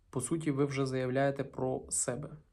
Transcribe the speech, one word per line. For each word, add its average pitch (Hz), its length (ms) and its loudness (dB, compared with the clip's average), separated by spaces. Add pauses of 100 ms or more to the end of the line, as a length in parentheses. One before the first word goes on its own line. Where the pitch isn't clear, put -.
по 131 100 -2
суті, 156 300 0
ви 139 140 4
вже 139 220 0
заявляєте 131 580 2
про 131 440 -2
себе. 143 420 -2 (220)